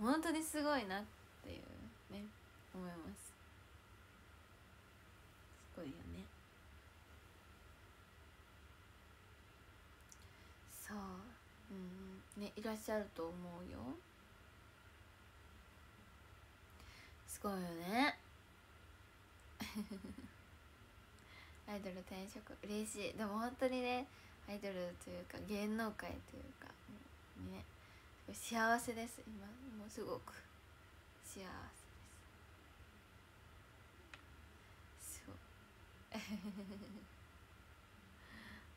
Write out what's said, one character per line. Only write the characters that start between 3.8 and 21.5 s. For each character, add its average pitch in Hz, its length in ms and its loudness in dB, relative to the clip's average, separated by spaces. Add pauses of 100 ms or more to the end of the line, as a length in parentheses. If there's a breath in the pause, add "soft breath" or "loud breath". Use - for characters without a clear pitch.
す - 40 -8
ご 175 60 -2
い 143 40 -2
よ 135 60 -2 (200)
ね。 185 100 -2 (4000 loud breath)
そ 208 60 2
う、 208 40 6 (720)
う - 20 -2 (680)
ん、 202 40 4
ね、 196 120 2
い 214 60 0
ら 220 120 4
っ 214 40 2
し 214 140 2
ゃ 214 80 10
る 202 160 4
と 165 80 2
思 170 100 2 (340)
う - 40 -4
よ。 - 80 -2 (3500 loud breath)
す - 140 -2
ご 208 80 6
い 196 40 6
よ 185 60 4
ね。 180 600 8 (1400)
<laughs> - 80 2 (2000 loud breath)